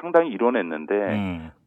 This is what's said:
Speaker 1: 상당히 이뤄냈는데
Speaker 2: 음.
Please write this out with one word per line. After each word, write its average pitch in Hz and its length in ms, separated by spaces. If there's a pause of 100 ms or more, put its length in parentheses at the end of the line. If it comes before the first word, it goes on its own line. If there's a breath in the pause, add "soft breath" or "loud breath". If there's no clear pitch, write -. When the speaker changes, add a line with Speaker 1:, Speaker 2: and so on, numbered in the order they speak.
Speaker 1:
상당히 165 300
이뤄냈는데 95 640
Speaker 2:
음. 95 560 (160)